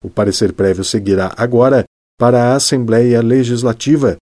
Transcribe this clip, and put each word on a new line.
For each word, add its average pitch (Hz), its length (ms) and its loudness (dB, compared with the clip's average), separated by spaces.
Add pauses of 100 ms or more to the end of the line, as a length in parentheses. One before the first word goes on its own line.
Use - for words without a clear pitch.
O 95 60 -12
parecer 104 420 -2
prévio 95 320 -2
seguirá 98 540 -2
agora 123 480 2 (340)
para 120 260 2
a 123 100 2
Assembleia 120 680 0
Legislativa. 120 1040 0